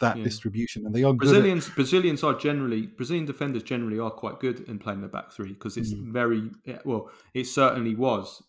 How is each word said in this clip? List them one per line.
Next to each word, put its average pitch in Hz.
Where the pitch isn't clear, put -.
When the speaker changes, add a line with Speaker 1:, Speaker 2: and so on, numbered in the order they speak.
Speaker 1:
that 117
Speaker 2:
Yeah. 113
Speaker 1:
distribution. 110
And 107
they 123
are 139
good 131
at 143
Speaker 2:
Brazilians, 190
Brazilians 151
are 143
generally, 127
Brazilian 156
defenders 139
generally 117
are 113
quite -
good 127
in 110
playing 98
the 98
back -
three 98
'cause -
it's 113
Speaker 1:
Mm. 110
Speaker 2:
very, 113
yeah, 131
well, 117
it 127
certainly 120
was 110